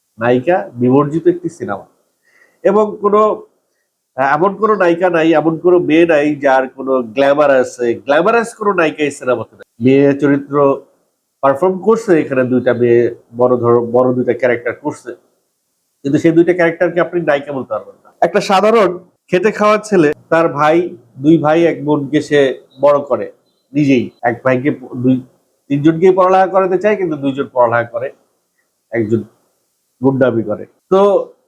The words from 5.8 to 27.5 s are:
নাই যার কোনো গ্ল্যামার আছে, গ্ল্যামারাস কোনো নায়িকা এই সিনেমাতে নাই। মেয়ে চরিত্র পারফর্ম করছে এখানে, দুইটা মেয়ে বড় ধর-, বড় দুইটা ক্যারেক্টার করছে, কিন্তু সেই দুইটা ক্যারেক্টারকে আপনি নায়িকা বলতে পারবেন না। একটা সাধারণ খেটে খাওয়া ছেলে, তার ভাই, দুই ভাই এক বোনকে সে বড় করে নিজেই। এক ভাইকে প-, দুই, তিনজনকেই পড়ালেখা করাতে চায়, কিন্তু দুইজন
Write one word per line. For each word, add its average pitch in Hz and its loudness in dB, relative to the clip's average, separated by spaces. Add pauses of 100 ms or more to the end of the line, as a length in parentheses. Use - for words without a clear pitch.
নাই 151 0
যার 131 0
কোনো 131 -4
গ্ল্যামার 139 0
আছে, 123 0
গ্ল্যামারাস 196 -2
কোনো 202 -4
নায়িকা 151 -2
এই 143 -2
সিনেমাতে 123 -6
নাই। - -12
মেয়ে 139 4
চরিত্র 139 0 (600)
পারফর্ম 175 0
করছে 196 0
এখানে, 131 -2
দুইটা 123 0
মেয়ে 120 2 (220)
বড় 123 2
ধর-, 117 2
বড় 127 0
দুইটা 123 -2
ক্যারেক্টার 120 -2
করছে, 143 -12 (920)
কিন্তু 143 -2
সেই 165 2
দুইটা 170 4
ক্যারেক্টারকে 170 -2
আপনি 170 -2
নায়িকা 143 -4
বলতে 127 -10
পারবেন 107 -10 (100)
না। - -20
একটা 196 0
সাধারণ 196 0 (300)
খেটে 185 0
খাওয়া 208 0
ছেলে, 175 0 (160)
তার 165 2
ভাই, 156 0 (220)
দুই 151 4
ভাই 156 2
এক 139 -2
বোনকে 143 -2
সে 143 0 (220)
বড় 143 2
করে 113 -6 (400)
নিজেই। 135 0 (120)
এক 120 -2
ভাইকে 131 0
প-, 123 -10
দুই, 127 0 (460)
তিনজনকেই 165 2
পড়ালেখা 190 2
করাতে 185 0
চায়, 208 0
কিন্তু 170 -4
দুইজন 139 -6